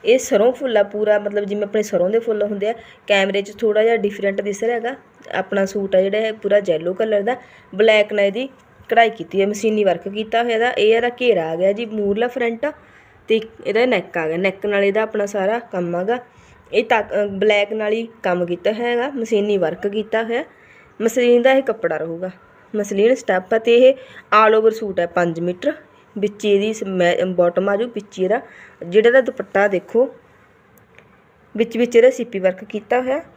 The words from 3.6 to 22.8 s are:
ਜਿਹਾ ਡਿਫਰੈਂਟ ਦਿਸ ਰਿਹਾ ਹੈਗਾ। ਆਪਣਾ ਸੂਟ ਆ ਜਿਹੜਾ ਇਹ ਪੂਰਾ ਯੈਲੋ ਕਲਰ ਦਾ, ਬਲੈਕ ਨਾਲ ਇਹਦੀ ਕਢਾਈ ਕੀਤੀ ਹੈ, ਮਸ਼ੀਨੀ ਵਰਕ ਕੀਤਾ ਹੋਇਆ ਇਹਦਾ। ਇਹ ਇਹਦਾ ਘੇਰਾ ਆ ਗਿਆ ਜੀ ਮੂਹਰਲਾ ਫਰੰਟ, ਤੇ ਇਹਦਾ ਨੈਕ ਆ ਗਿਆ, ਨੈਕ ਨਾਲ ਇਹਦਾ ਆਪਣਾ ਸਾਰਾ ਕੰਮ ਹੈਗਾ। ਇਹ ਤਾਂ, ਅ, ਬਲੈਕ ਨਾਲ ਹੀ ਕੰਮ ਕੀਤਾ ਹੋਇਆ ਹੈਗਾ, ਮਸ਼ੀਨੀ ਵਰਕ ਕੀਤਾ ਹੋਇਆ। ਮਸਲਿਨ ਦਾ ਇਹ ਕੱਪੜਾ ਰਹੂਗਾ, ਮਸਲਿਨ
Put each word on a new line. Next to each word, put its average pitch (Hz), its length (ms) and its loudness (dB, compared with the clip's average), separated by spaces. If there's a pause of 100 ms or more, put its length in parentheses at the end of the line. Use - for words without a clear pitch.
ਜਿਹਾ 233 120 4
ਡਿਫਰੈਂਟ 202 460 -2
ਦਿਸ 202 220 -6
ਰਿਹਾ 233 120 -2
ਹੈਗਾ। 233 200 -6 (360)
ਆਪਣਾ 196 340 -2
ਸੂਟ 190 300 -4
ਆ 185 60 6
ਜਿਹੜਾ 196 160 0
ਇਹ 220 160 -2
ਪੂਰਾ 208 360 0
ਯੈਲੋ 165 240 -2
ਕਲਰ 214 280 0
ਦਾ, 233 140 -2 (400)
ਬਲੈਕ 214 380 4
ਨਾਲ 202 120 2
ਇਹਦੀ 233 240 -4 (400)
ਕਢਾਈ 226 200 4
ਕੀਤੀ 196 320 -4
ਹੈ, 196 60 2
ਮਸ਼ੀਨੀ 214 360 -2
ਵਰਕ 175 260 0
ਕੀਤਾ 214 340 -2
ਹੋਇਆ 233 120 -2
ਇਹਦਾ। 240 160 0
ਇਹ 214 240 2
ਇਹਦਾ 240 140 0
ਘੇਰਾ 220 400 0
ਆ 165 60 -4
ਗਿਆ 190 160 2
ਜੀ 226 140 -4
ਮੂਹਰਲਾ 214 420 -2
ਫਰੰਟ, 233 380 -4 (600)
ਤੇ 220 140 2 (240)
ਇਹਦਾ 220 200 0
ਨੈਕ 202 320 -2
ਆ 160 100 -4
ਗਿਆ, 160 100 -4
ਨੈਕ 190 280 -4
ਨਾਲ 202 180 0
ਇਹਦਾ 202 180 0
ਆਪਣਾ 208 240 -4
ਸਾਰਾ 202 340 -2
ਕੰਮ 180 360 -6
ਹੈਗਾ। 208 240 -2 (540)
ਇਹ 220 120 2
ਤਾਂ, 220 180 0
ਅ, 208 240 -2
ਬਲੈਕ 202 460 0
ਨਾਲ 214 200 -2
ਹੀ 226 140 -4 (160)
ਕੰਮ 180 220 -2
ਕੀਤਾ 175 260 -4
ਹੋਇਆ 233 160 -4
ਹੈਗਾ, 240 220 -2
ਮਸ਼ੀਨੀ 214 480 -2
ਵਰਕ 175 300 -2
ਕੀਤਾ 214 360 -4
ਹੋਇਆ। 233 200 -4 (580)
ਮਸਲਿਨ 240 400 4
ਦਾ 262 100 6
ਇਹ 269 120 4
ਕੱਪੜਾ 190 340 -4
ਰਹੂਗਾ, 165 340 -8 (440)
ਮਸਲਿਨ 208 400 2